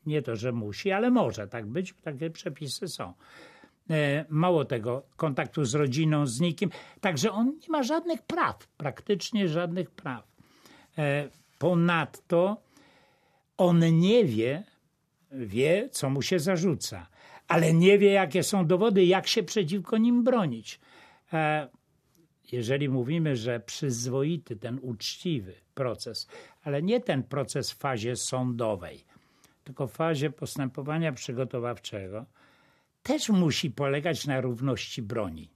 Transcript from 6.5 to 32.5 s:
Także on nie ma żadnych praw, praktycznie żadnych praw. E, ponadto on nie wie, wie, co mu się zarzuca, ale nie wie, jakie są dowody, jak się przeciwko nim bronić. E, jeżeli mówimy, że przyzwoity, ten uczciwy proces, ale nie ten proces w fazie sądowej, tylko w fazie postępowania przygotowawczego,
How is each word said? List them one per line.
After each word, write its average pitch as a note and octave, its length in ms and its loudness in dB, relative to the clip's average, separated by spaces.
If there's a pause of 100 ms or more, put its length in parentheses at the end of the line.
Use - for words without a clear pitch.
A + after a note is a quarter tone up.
Także F#3 320 0
on A3+ 140 0 (160)
nie - 60 -20
ma D4+ 140 0
żadnych D#4+ 400 -2
praw, - 440 -4 (100)
praktycznie F#3 720 -2
żadnych E3+ 420 -4
praw. - 420 -12 (680)
E, C#3+ 300 0 (300)
ponadto E3+ 1040 2 (920)
on E3 420 6
nie G#3 260 6
wie, B2+ 400 0 (680)
wie, C3+ 560 0
co - 220 -4
mu C#3 120 0
się F#3 160 0
zarzuca, D#3+ 680 -2 (420)
ale E3 260 4
nie F#3+ 240 8
wie, G3+ 140 8
jakie F#3 300 2
są F#3+ 240 2
dowody, F#3 380 4
jak F3+ 220 4
się - 160 0
przeciwko F#3+ 560 -2
nim A#3+ 260 4
bronić. F3+ 560 0 (520)
E, D3+ 360 0 (840)
jeżeli C3 360 0
mówimy, C3+ 480 0
że A#2 240 -4
przyzwoity, C3+ 960 -4
ten A#2 260 -8
uczciwy A#2+ 720 -6 (200)
proces, A#2+ 540 -6 (340)
ale C#3+ 200 -4
nie A3 180 2
ten C#3+ 220 0
proces C3+ 500 -4
w - 60 -18
fazie A#2+ 380 -2
sądowej, A#2 880 -4 (600)
tylko C3+ 220 -8
w G#2 60 -10
fazie D#3 380 0
postępowania D3 840 -4
przygotowawczego, A#2 1120 -8 (760)